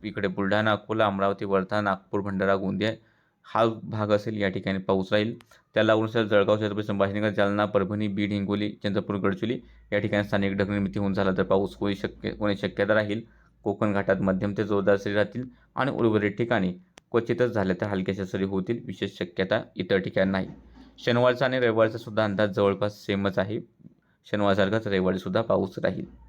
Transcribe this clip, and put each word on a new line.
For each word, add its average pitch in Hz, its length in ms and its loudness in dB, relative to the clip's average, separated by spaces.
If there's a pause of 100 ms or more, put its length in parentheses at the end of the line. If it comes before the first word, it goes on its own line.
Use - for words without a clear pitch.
इकडे 101 240 2
बुलढाणा, 101 440 2
अकोला, 110 340 2
अमरावती, 98 380 0
वर्धा, 98 360 2
नागपूर, 101 400 -2
भंडारा, 98 360 2
गोंदिया 98 360 0 (520)
हा 110 220 2 (160)
भाग 107 260 -4
असेल, 104 280 0
या 101 120 0
ठिकाणी 95 300 -2
पाऊस 95 340 -2
राहील. 107 260 0 (360)
त्याला 110 120 4
लागून 110 200 4
असेल 110 220 0
जळगाव, 104 280 4
छत्रपती 107 260 -2
संभाजीनगर, 104 460 0
जालना, 101 360 0
परभणी, 104 440 0
बीड, 98 220 -2
हिंगोली, 101 420 -2 (100)
चंद्रपूर, 101 340 -4
गडचिरोली 98 440 -2 (320)
या 101 60 0
ठिकाणी 104 260 0
स्थानिक 98 280 -2
ढगनिर्मिती 101 460 -2
होऊन 98 140 -2
झाला 95 180 0
तर 95 120 0
पाऊस 98 340 0
होऊ 101 160 -2
शक्य-, - 460 -6
होण्याची 104 300 -2
शक्यता 101 260 0
राहील. 107 260 0 (440)
कोकण 104 280 0
घाटात 98 240 2
मध्यम 98 420 0
ते 110 60 0
जोरदार 101 320 2
सरी 101 180 -4
राहतील 104 300 -2 (300)
आणि 131 160 -2
उर्वरित 107 400 2
ठिकाणी 104 420 0 (380)
क्वचितच 117 420 0
झाल्या 95 280 0
तर 110 60 -2
हलक्याशा 98 380 -4
सरी 98 200 -4
होतील, 98 400 -4
विशेष 95 340 -8
शक्यता 95 440 -2 (140)
इतर 98 200 0
ठिकाणी 95 340 0
नाही. 95 180 -2 (500)
शनिवारचा 123 460 2
आणि 127 140 0
रविवारचा 113 400 2
सुद्धा 110 260 -2
अंदाज 104 260 0
जवळपास 101 560 0
सेमच 98 320 0
आहे, 107 220 -2 (720)
शनिवारसारखाच 101 540 2
रविवारीसुद्धा 95 560 0
पाऊस 98 360 0
राहील. - 500 -6